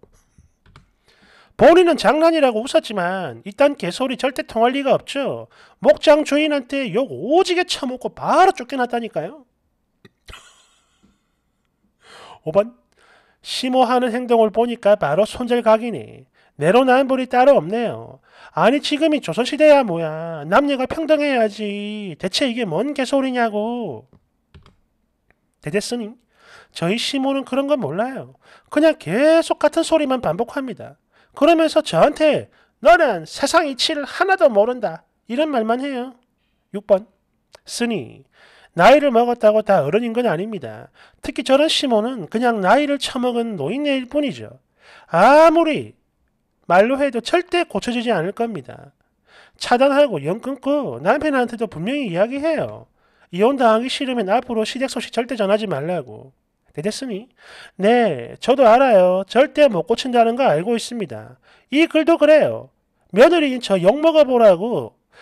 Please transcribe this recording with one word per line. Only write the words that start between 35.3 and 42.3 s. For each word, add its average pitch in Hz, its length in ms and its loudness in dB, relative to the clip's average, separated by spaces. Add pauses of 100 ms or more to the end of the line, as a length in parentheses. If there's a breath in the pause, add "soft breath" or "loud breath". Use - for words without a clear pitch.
말만 240 320 -2
해요. 262 340 -10 (580)
육 202 140 -10
번. 208 180 2 (600)
스님, 165 580 -6 (500 soft breath)
나이를 269 380 6
먹었다고 226 500 2
다 190 220 2
어른인 226 300 -2
건 240 120 -2
아닙니다. 160 640 -6 (320 soft breath)
특히 285 220 -8
저런 277 240 4
시모는 233 600 -2
그냥 226 340 -2